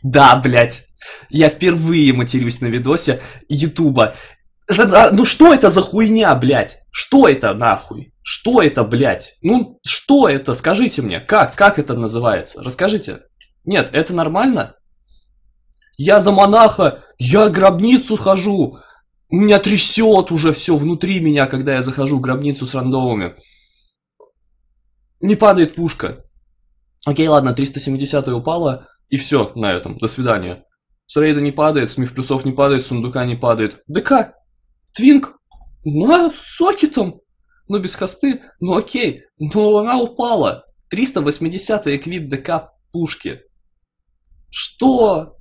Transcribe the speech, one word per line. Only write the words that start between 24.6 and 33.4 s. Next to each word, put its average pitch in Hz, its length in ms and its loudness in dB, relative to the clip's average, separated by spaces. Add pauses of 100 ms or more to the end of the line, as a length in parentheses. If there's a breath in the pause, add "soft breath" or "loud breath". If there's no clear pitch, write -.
Не 202 160 0
падает 190 380 4
пушка. - 500 -8 (840)
Окей, 156 200 0
ладно, 139 260 2
триста 135 260 -6
семидесятая 139 560 -4
упала, 147 520 -4 (220 soft breath)
и 135 80 -4
все 135 380 -2
на 107 160 -4
этом. - 260 -8
До 113 100 -6
свидания. 98 580 -6 (400)
С - 120 -14
рейда 151 220 0
не 143 120 -4
падает, 147 400 -2
с - 60 -8
миф 123 160 -6
плюсов 131 320 -6
не 131 60 -4
падает, 135 320 0
с - 40 -8
сундука 123 380 -6
не 120 100 -6
падает. 113 520 -4